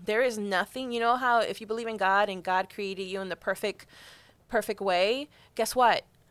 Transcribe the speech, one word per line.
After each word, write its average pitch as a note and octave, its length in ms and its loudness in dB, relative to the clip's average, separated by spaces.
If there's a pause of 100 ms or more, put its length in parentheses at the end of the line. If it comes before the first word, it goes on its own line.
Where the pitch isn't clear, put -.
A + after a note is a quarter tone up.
There G#3+ 200 0
is A#3 160 0
nothing, G3+ 540 -4
you A#3 80 -2
know A#3 160 2
how B3 240 2
if - 200 -4
you G#3+ 60 -14
believe A3+ 220 -4
in A3 100 -6
God G3 320 4
and F#3 120 -8
God F#3 300 0
created G3 300 -6
you F#3+ 180 -8
in F#3+ 80 -6
the E3+ 80 -6
perfect, F#3+ 480 -4 (640)
perfect G#3 320 -2
way, G3+ 480 2 (280)
guess A3 200 -2
what? A#3 280 4 (260)